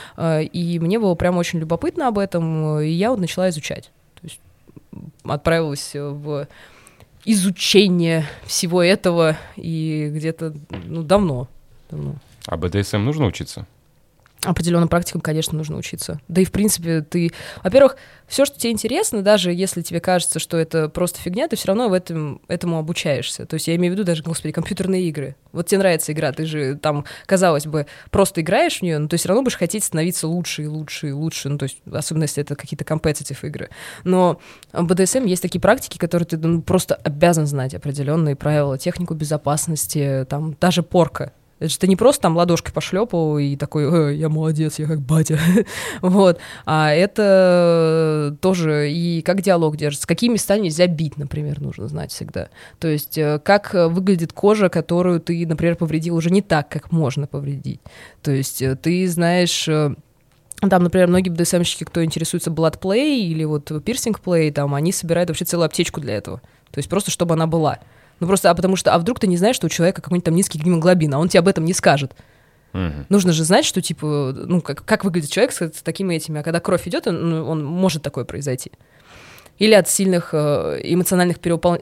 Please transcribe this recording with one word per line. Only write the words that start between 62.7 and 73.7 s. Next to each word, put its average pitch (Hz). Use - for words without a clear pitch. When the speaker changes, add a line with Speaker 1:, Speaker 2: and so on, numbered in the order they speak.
Speaker 1:
play 262
или 165
вот 151
piercing 208
play, 165
там, 143
они 156
собирают 170
вообще 160
целую 170
аптечку 160
для 107
этого. 98
То -
есть 147
просто, 196
чтобы 170
она 160
была. 156
Ну 175
просто, 185
а 175
потому 185
что, -
а -
вдруг 175
ты 214
не 180
знаешь, 214
что -
у -
человека 170
какой-нибудь 175
там 165
низкий 175
гемоглобин, 165
а 135
он 175
тебе 190
об 175
этом 160
не 170
скажет. 143
Speaker 2:
Мгм. 78
Speaker 1:
Нужно 190
же 160
знать, 196
что, -